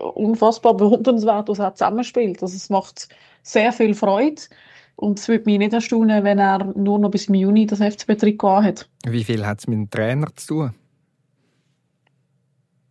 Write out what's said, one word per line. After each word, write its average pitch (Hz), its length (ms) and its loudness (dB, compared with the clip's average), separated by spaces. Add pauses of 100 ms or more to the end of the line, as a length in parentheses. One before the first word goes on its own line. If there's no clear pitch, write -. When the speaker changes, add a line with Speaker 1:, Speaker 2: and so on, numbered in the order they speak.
(140)
Speaker 1:
unfassbar 220 600 2
bewundernswert, 214 720 2
was 208 100 -4
er 202 160 -4
zusammenspielt. 220 680 -2
Also 180 120 -6
es 190 140 -14
macht - 400 -4 (340)
sehr 233 300 0
viel 220 220 2
Freude. 220 480 0 (540)
Und 208 220 -4
es - 100 -16
würde 226 180 0
mich 208 120 2
nicht 208 140 0
erstaunen, 226 520 2
wenn 202 140 2
er 196 240 2 (140)
nur 202 220 0
noch 202 120 2
bis 202 180 -4
im 202 80 2
Juni 202 280 4
das 208 160 -2
F-C-B-Trikot 208 640 0
anhat. 196 400 2 (200)
Speaker 2:
Wie 117 180 -2
viel 107 220 -4
hat's 104 200 -6
mit 113 120 -2
dem 104 100 -6
Trainer 123 480 -2
zu - 100 -16
tun? 151 280 -4 (2250)